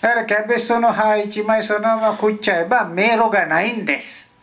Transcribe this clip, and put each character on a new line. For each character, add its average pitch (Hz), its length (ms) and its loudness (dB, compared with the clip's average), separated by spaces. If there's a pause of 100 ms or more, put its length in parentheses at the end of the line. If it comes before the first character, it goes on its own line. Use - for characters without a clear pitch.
だ 220 80 2
か 240 60 2
ら、 226 100 -2
キ 202 80 0
ャ 214 140 0
ベ 233 120 0
ツ 233 200 0
の 233 140 2
葉 214 240 2
一 208 260 -4
枚 220 200 0
そ 208 100 -2
の 208 80 -2
ま 226 160 2
ま 220 140 0
食 214 220 0
っ 214 60 -8
ち 208 120 0
ゃ 170 100 2
え 170 40 0
ば 220 200 2
迷 185 260 0
路 226 180 2
が 190 160 2
な 160 160 0
い 226 120 -2
ん 214 120 -6
で 139 160 -2
す。 - 300 -16 (120)